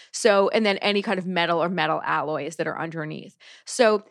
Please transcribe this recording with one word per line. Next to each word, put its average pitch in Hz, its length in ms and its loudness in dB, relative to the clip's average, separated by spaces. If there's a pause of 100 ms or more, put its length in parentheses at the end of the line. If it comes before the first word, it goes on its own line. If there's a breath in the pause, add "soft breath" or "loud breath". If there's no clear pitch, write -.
(120 loud breath)
So, 196 380 4
and 220 160 2
then 196 120 2
any 202 240 0
kind 196 160 -2
of 180 80 -6
metal 170 360 0
or 170 60 2
metal 160 360 -2
alloys 151 520 -4
that 165 100 -2
are - 120 -6
underneath. 156 580 -8 (280 loud breath)
So 214 460 2